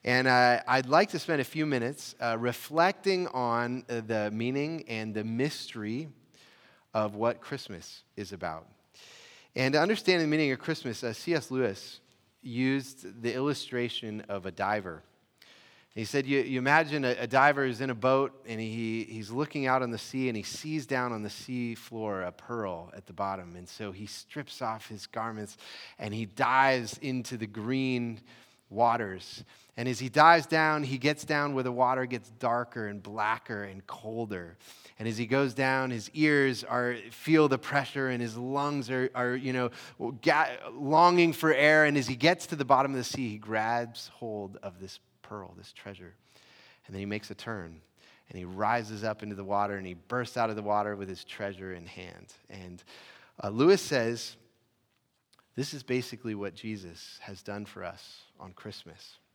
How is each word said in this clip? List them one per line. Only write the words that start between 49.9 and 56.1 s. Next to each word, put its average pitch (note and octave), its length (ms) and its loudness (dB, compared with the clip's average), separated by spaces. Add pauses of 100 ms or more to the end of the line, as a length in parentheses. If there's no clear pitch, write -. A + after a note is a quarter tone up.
bursts A#2 420 -6
out A2+ 140 0
of G#2+ 80 -4
the G#2+ 40 -6
water G#2 360 0
with G2 100 -8
his F#2+ 160 -10
treasure F#2+ 500 -8
in F2 120 -12
hand. F2+ 480 -16 (160)
And, F2+ 340 -16 (580)
uh, G2+ 60 -4
Lewis D3 340 6
says, A#2 540 -2 (1200)
this C#3 180 -6
is C3+ 100 -12
basically A#2+ 520 -4